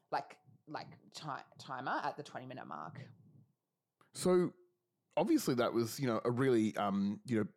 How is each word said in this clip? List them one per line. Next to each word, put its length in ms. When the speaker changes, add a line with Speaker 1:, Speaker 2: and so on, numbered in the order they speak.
Speaker 1:
like, 260
like, 200
ti-, 320
timer 440
at 140
the 60
twenty 220
minute 220
mark. 320
Speaker 2:
So 400
obviously 400
that 180
was, 260
you 80
know, 180
a 60
really, 440
um, 500
you 140
know 180